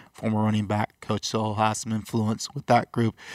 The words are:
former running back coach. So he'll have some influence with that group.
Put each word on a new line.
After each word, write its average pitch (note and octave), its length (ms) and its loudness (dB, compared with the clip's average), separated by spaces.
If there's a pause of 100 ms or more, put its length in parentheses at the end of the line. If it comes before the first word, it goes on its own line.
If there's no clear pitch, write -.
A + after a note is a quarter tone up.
(120)
former A2 320 -2
running G#2+ 220 2
back G#2 340 -2
coach. G#2 240 -4
So A2 180 -2
he'll A2 120 -2
have A2 240 2
some A2 140 -6
influence A2 640 -2
with C#3+ 120 -10
that A#2+ 260 4
group. A2+ 240 2 (180)